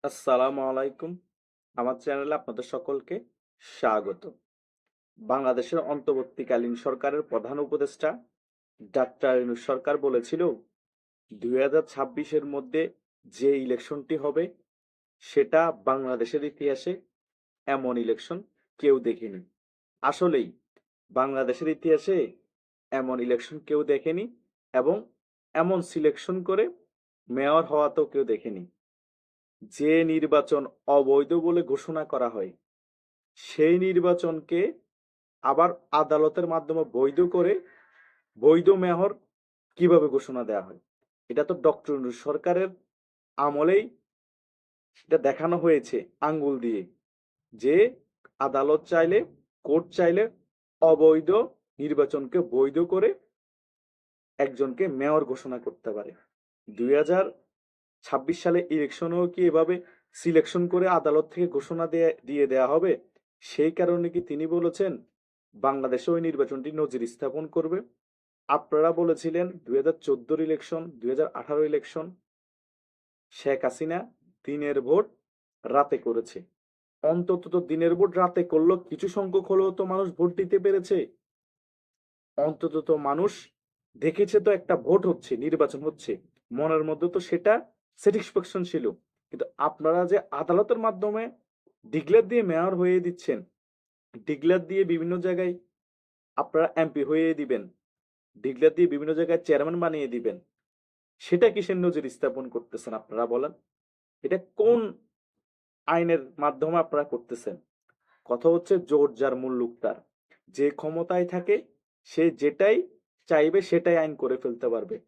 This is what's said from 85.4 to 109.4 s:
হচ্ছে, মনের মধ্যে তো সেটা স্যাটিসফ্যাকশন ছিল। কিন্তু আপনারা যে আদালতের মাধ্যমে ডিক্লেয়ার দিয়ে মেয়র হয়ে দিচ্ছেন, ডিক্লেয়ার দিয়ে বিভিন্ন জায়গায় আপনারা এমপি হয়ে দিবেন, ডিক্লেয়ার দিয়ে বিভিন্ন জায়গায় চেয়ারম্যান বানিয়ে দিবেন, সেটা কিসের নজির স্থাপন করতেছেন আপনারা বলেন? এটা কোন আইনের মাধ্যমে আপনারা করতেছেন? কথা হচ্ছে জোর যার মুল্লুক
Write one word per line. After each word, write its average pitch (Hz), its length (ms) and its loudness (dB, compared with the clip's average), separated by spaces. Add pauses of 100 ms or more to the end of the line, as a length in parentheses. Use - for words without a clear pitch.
হচ্ছে, 151 340 -6 (360)
মনের 156 320 0
মধ্যে 156 240 -2
তো 180 120 -2
সেটা 202 500 0 (260)
স্যাটিসফ্যাকশন 190 680 -2
ছিল। 135 260 -4 (400)
কিন্তু - 160 -8 (120)
আপনারা 160 460 0
যে 185 140 0 (120)
আদালতের 202 480 0
মাধ্যমে 214 520 -4 (560)
ডিক্লেয়ার 180 420 2
দিয়ে 233 140 0
মেয়র 175 340 0
হয়ে 180 240 2
দিচ্ছেন, 175 420 -6 (760)
ডিক্লেয়ার 160 480 0
দিয়ে 196 180 0
বিভিন্ন 170 360 -2
জায়গায় 180 340 -2 (800)
আপনারা 160 400 0
এমপি 151 280 -2
হয়ে 160 300 0
দিবেন, 123 340 -4 (720)
ডিক্লেয়ার 135 360 2
দিয়ে 175 140 4
বিভিন্ন 151 260 -2
জায়গায় 165 240 0
চেয়ারম্যান 160 420 0
বানিয়ে 156 260 -2
দিবেন, 113 340 -6 (800)
সেটা 185 320 4
কিসের 196 260 -4
নজির 170 340 -2
স্থাপন 131 380 -4
করতেছেন 113 460 -10
আপনারা 110 320 -4
বলেন? 127 260 -4 (680)
এটা 185 160 -2 (180)
কোন 220 420 2 (880)
আইনের 165 520 0
মাধ্যমে 147 380 -2
আপনারা 151 280 0
করতেছেন? 120 520 -10 (680)
কথা 123 240 0
হচ্ছে 170 300 2
জোর 143 360 2
যার 131 220 0
মুল্লুক 127 440 -4